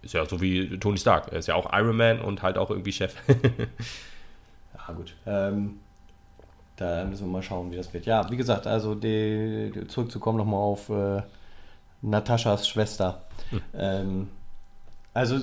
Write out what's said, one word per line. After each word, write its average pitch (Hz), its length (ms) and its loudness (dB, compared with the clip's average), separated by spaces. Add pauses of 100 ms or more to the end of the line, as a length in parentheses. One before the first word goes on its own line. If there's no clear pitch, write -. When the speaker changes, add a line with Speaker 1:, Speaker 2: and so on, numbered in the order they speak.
Speaker 1:
ist - 120 -12
ja 82 120 4
so 87 140 -4
wie 92 380 2
Tony 101 200 2
Stark. 90 340 4
Er 85 60 -4
ist 82 100 -4
ja 82 60 2
auch - 180 0
Iron 110 240 4
Man 113 240 6
und 101 220 -4
halt 92 160 2
auch 98 120 0
irgendwie 98 220 -2
Chef. - 220 -2 (120)
<laughs> - 0 - (1600)
Speaker 2:
Ja, 85 60 -10
gut. 85 200 -12 (120)
Ähm, 101 520 0 (960)
da 87 280 -2
müssen 98 220 -4
wir 90 60 -4
mal 92 100 -2
schauen, 90 280 -6
wie 87 60 -8
das 90 160 -8
wird. 87 140 -6
Ja, 110 240 4
wie 123 60 -2
gesagt, 117 300 2
also 107 280 2
die, 107 800 0
die, 101 140 -6
zurückzukommen 113 500 -2
nochmal 104 220 2
auf, 101 280 0
äh, 101 340 0 (800)
Nataschas 107 680 2
Schwester. 101 540 0 (280)
Speaker 1:
Hm. 107 100 -2 (140)
Speaker 2:
Ähm, 95 540 0 (840)
also, 123 300 2